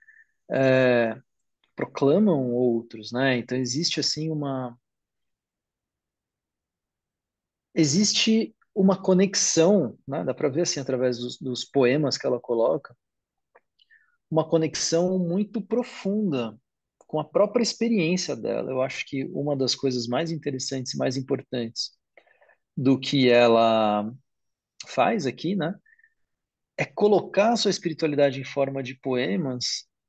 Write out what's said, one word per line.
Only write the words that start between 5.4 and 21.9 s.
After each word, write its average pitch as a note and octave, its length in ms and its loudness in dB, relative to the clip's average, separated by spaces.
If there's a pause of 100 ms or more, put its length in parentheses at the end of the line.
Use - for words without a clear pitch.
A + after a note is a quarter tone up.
existe G#3 840 2 (180)
uma F#3+ 260 4
conexão, F3+ 960 2 (100)
né? D3+ 180 -6
Dá C3 100 -2
pra D3+ 140 -2
ver, C#3 140 -2
assim, - 180 -4
através B2+ 380 -2
dos, A#2+ 200 -10
dos B2 260 -8
poemas C3+ 540 2
que - 80 -6
ela B2+ 140 -2
coloca, B2 560 -2 (1300)
uma D#3+ 200 0
conexão E3 680 0
muito F#3+ 460 -4
profunda F#3+ 960 -4 (480)
com D#3 140 -4
a D3+ 40 -4
própria G#3 380 2
experiência F#3 720 0
dela. A2+ 360 -4
Eu C3 100 -2
acho C3 240 -4
que C3+ 220 -6
uma C#3+ 280 -4
das C3 200 0
coisas B2 320 -2
mais C#3+ 240 -2
interessantes C3+ 640 -6
e - 20 -6
mais C3 180 -2
importantes B2+ 760 -6 (840)